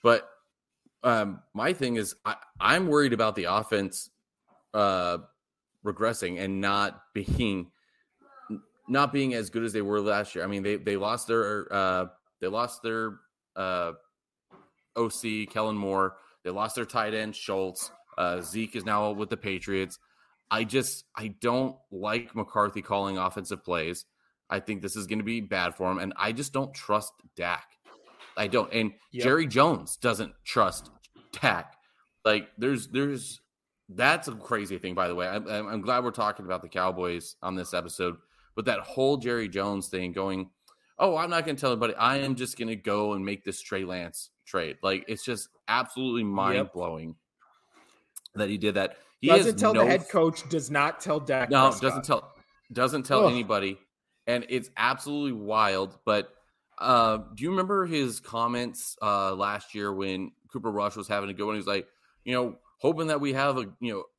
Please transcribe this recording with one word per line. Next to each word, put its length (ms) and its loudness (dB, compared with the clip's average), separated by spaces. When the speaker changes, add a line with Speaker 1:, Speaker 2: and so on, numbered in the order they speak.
Speaker 1:
but, 260 6
um, 400 2
my 200 -2
thing 240 0
is, 180 -2
I, 120 -2
I'm 280 4
worried 260 4
about 220 2
the 100 -2
offense, 640 0
uh, 460 2
regressing 540 -2
and 220 -2
not 400 0
being, 580 -2
not 240 2
being 220 0
as 160 -4
good 140 -2
as 100 -4
they 80 0
were 200 0
last 340 0
year. 80 -4
I 40 -4
mean, 160 -4
they, 120 0
they 220 -2
lost 300 -2
their, 460 0
uh, 340 2
they 80 -4
lost 360 -4
their, 360 -4
uh, 380 -2
O 140 0
C, 360 -4
Kellen 320 -2
Moore. 400 0
They 60 -4
lost 260 -2
their 100 -4
tight 280 -2
end, 220 -4
Schultz. 560 -4
Uh, 240 0
Zeke 340 -6
is 100 -6
now 260 2
with 180 -6
the 80 -4
Patriots. 640 -4
I 160 0
just, 400 -2
I 140 -8
don't 380 0
like 440 -4
McCarthy 460 0
calling 360 -2
offensive 460 -4
plays. 420 -2
I 100 -2
think 220 -6
this 160 -8
is 100 -8
gonna 160 -2
be 160 -4
bad 360 -2
for 140 -2
him, 100 -2
and 180 -6
I 160 -2
just 180 -8
don't 220 -4
trust 400 -2
Dak. 300 -4
I 120 0
don't. 260 2
And 200 0
Speaker 2:
Yep. 120 -4
Speaker 1:
Jerry 240 4
Jones 500 4
doesn't 360 -2
trust 460 2
Dak. 360 0
Like, 320 4
there's, 320 0
there's, 500 -4
that's 400 2
a 60 -8
crazy 440 -4
thing, 160 -6
by 140 2
the 80 -2
way. 120 -2
I'm, 200 -4
I'm, 200 -4
I'm 140 -6
glad 220 2
we're 80 -2
talking 340 -2
about 160 -4
the 80 -16
Cowboys 720 -2
on 140 -4
this 180 -6
episode, 440 -2
but 100 -4
that 140 0
whole 380 0
Jerry 300 -2
Jones 400 -2
thing 240 -4
going, 380 -4
"Oh, 160 4
I'm 140 0
not 160 0
gonna 120 -2
tell 140 2
anybody. 240 0
I 220 4
am 180 0
just 220 -6
gonna 180 -4
go 380 0
and 100 -2
make 220 -4
this 160 -6
Trey 240 -4
Lance 460 -8
trade." 380 -4
Like, 240 0
it's 160 -8
just 240 -6
absolutely 540 0
Speaker 2:
Yep. 80 -2
Speaker 1:
mind-blowing 840 -2
that 140 -2
he 80 -2
did 180 0
that. 220 0
He 80 0
Speaker 2:
Doesn't 260 8
Speaker 1:
has 80 -2
Speaker 2:
tell 120 6
the 80 6
Speaker 1:
no 60 8
Speaker 2:
head 220 2
coach, 400 2
does 220 -2
not 280 2
tell 200 -2
Dak 300 0
Speaker 1:
No, 200 10
Speaker 2:
Prescott. 120 0
Speaker 1:
doesn't 240 2
tell, 280 0
doesn't 320 0
tell 220 6
Speaker 2:
Ugh. 60 8
Speaker 1:
anybody. 460 0
And 240 0
it's 280 -2
absolutely 560 0
wild. 720 2
But, 280 2
uh, 400 6
do 80 -8
you 80 0
remember 340 2
his 340 -2
comments, 840 -4
uh, 340 2
last 400 -4
year 180 -4
when 380 -4
Cooper 200 -4
Rush 240 -2
was 120 -10
having 220 -2
a 40 -8
good 120 -4
one? 100 -2
He 40 -4
was 80 -6
like, 200 -2
you 100 -4
know, 240 0
"Hoping 280 2
that 120 0
we 140 0
have 240 2
a, 80 -2
you 140 -4
know 100 -6